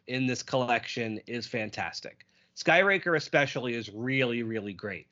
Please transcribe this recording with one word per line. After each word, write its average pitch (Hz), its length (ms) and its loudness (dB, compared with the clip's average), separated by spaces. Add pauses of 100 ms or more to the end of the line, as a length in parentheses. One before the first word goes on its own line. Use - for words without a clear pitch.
in 127 220 0
this 123 160 0
collection 117 840 0
is 120 220 -6
fantastic. - 800 -8 (280)
Skyraker 180 600 4
especially 139 560 0
is 110 180 -6
really, 120 520 0
really 107 300 -4
great. 90 380 -10